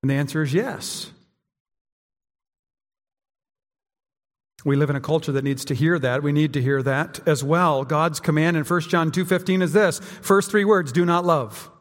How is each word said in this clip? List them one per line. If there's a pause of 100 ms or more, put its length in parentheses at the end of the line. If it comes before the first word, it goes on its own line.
And
the
answer
is
yes. (3500)
We
live
in
a
culture
that
needs
to
hear
that.
We
need
to
hear
that
as
well.
God's
command
in
First
John
two
fifteen
is
this.
First
three
words,
"Do
not
love." (100)